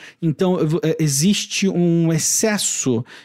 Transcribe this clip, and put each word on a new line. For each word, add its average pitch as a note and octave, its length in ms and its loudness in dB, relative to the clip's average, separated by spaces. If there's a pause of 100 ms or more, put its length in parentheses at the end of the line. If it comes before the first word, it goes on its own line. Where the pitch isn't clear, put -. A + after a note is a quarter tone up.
(220)
Então, F#3 340 2
eu D#3+ 120 0
vou, D3+ 160 0
é, D#3 160 0
existe D#3 680 0
um E3+ 460 2
excesso D#3 920 -2 (200)